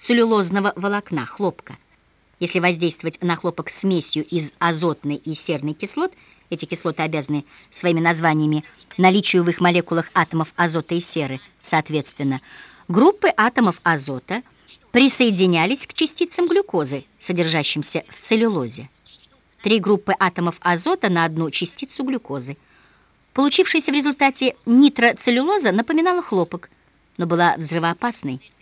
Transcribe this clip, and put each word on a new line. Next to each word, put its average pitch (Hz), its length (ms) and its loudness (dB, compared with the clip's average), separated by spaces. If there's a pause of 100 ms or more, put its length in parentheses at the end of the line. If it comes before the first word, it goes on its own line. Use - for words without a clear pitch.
целлюлозного 208 760 2
волокна, 196 480 -4
хлопка. - 520 -8 (600)
Если 180 200 -2
воздействовать 170 640 -2
на 175 140 0
хлопок 160 340 -6
смесью 170 560 -4
из 156 340 -6
азотной 160 560 -2
и 156 200 -10
серной 151 380 -6
кислот, 302 400 -6 (360)
эти 160 160 -8
кислоты 165 360 -6
обязаны 151 440 -4 (260)
своими 170 280 0
названиями 156 640 2 (340)
наличию 185 460 4
в 170 60 0
их 165 100 0
молекулах 170 540 0
атомов 160 420 0
азота 165 400 -2
и 175 60 -2
серы, 135 380 -6 (220)
соответственно, 147 800 -2 (460)
группы 311 480 4
атомов 220 480 2
азота 147 600 -4 (480)
присоединялись 202 960 2
к - 60 -18
частицам 339 540 -2
глюкозы, 165 580 -2 (140)
содержащимся 160 880 -2
в - 180 -20
целлюлозе. 202 640 -2 (720)
Три 214 180 2
группы 196 380 0
атомов 175 440 -2
азота 190 480 0
на 170 160 2
одну 160 260 -2
частицу - 520 -8
глюкозы. 139 520 -8 (800)
Получившаяся - 580 2
в 269 40 0
результате 277 600 0 (100)
нитроцеллюлоза 254 1080 4
напоминала 320 520 0
хлопок, 175 460 -4 (480)
но 175 100 -2
была 170 300 2
взрывоопасной, 165 800 -4 (220)